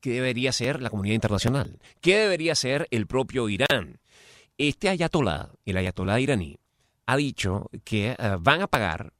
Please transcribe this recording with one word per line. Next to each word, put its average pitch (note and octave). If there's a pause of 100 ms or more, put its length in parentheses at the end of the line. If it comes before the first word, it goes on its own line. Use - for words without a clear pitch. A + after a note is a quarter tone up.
¿Qué C3
debería B2+
hacer B2+
la A#2
comunidad G#2
internacional? A2+ (220)
¿Qué F#3
debería F3
hacer C#3+
el A2
propio B2+
Irán? G#2+ (580)
Este D3
ayatolá, D#3 (140)
el F#2+
ayatolá F#2
iraní, G#2 (480)
ha B2+
dicho G#2 (140)
que, G#2+
eh, B2+ (220)
van C#3
a G3+
pagar F#2+